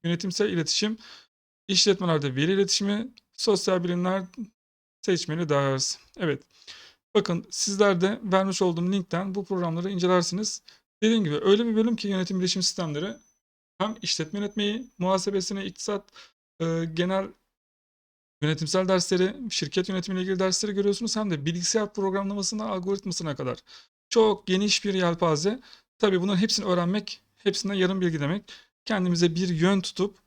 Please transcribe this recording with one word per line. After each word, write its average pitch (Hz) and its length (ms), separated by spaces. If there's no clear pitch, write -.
yönetimsel 180 460
iletişim, 190 480
işletmelerde 175 680
veri 151 160
iletişimi, 202 560
sosyal 190 500
bilimler 180 400
seçmeli 165 480
ders. 139 480
Evet. 147 260
Bakın 185 340
sizler 196 520
de 202 220
vermiş 190 380
olduğum 175 300
linkten 190 440
bu 196 100
programları 175 440
incelersiniz. 180 720
Dediğim 220 200
gibi 147 180
öyle 208 240
bir 226 100
bölüm 220 200
ki 208 120
yönetim 185 320
bilişim 180 240
sistemleri 170 500
hem 214 240
işletme 170 380
yönetmeyi, 208 480
muhasebesine, 190 680
iktisat, 202 460
e, 165 340
genel 185 340
yönetimsel 156 460
dersleri, 185 480
şirket 180 400
yönetimiyle 185 320
ilgili 185 180
dersleri 190 340
görüyorsunuz. 202 420
Hem 214 140
de 147 160
bilgisayar 175 480
programlamasından 196 760
algoritmasına 185 680
kadar 127 240
çok 220 380
geniş 196 380
bir 202 80
yelpaze. 175 680
Tabii 190 220
bunların 190 200
hepsini 220 240
öğrenmek, 180 560
hepsinden 202 360
yarım 185 280
bilgi 165 180
demek. 160 320
Kendimize 175 500
bir 180 140
yön 180 320
tutup - 460